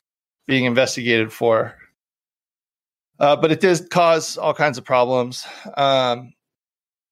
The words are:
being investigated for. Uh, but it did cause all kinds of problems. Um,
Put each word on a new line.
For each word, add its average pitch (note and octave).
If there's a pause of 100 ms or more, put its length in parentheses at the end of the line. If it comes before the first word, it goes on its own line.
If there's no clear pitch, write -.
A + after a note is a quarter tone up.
(480)
being C3
investigated A#2+
for. A#2 (1400)
Uh, C#3+
but D3
it D#3
did F3+
cause E3
all D3+
kinds D3
of B2
problems. B2 (320)
Um, B2+ (800)